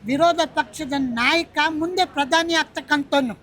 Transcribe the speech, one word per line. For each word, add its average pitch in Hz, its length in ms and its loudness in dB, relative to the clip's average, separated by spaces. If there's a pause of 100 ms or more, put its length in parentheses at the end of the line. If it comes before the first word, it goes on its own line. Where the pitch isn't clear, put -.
ವಿರೋಧ 330 400 2
ಪಕ್ಷದ 302 540 -6
ನಾಯಕ 269 600 0 (100)
ಮುಂದೆ 339 360 0
ಪ್ರಧಾನಿ 330 500 0
ಆಗ್ತಕ್ಕಂಥವ್ನು. 285 880 -2